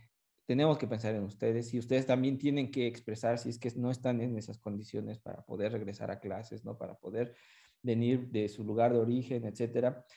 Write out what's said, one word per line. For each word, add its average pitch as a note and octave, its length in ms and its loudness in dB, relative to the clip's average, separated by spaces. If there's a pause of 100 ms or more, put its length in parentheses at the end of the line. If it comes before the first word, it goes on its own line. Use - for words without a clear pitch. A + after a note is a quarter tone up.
(460)
tenemos C#3+ 320 6
que A#2 80 -4
pensar A2 280 0
en G#2 100 -2
ustedes A#2 500 0
y B2 40 2
ustedes C3 280 2
también C3 320 4
tienen C#3+ 320 2
que B2 160 0
expresar A#2 520 0
si A#2+ 100 -6
es A#2 100 -4
que A#2+ 180 -4
no B2 140 0
están B2 300 0
en A#2 180 -2
esas A2 200 -8
condiciones G#2+ 600 -6
para - 260 -12
poder G#2+ 280 -2
regresar G#2 380 -6
a G2 100 -8
clases, G#2+ 440 -8
¿no? G#2+ 140 -8
Para F#2+ 160 -8
poder A#2 400 -4 (480)
venir B2 460 2
de G#2+ 200 0
su A2 160 -10
lugar A#2 280 4
de A#2+ 80 6
origen, B2 440 0
etcétera, A#2+ 600 0 (120)